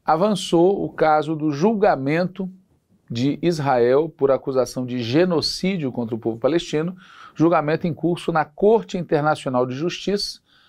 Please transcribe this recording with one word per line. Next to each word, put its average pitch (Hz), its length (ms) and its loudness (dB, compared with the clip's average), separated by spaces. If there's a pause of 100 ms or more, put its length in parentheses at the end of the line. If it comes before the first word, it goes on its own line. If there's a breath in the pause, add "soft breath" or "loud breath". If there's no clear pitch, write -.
avançou 180 800 2
o 151 60 -6
caso 156 460 0
do 151 160 -2
julgamento 180 1000 0 (600)
de 127 340 -2
Israel 139 640 2
por 135 220 0
acusação 131 560 -2
de 123 160 -4
genocídio 156 880 0
contra 120 240 -6
o 110 40 -4
povo 113 200 -4
palestino, 165 560 -2 (400 loud breath)
julgamento 160 500 2
em 165 80 -4
curso 165 380 -4
na 156 120 0
Corte 202 540 0
Internacional 147 720 0
de 127 80 -6
Justiça, 180 640 -6 (280 soft breath)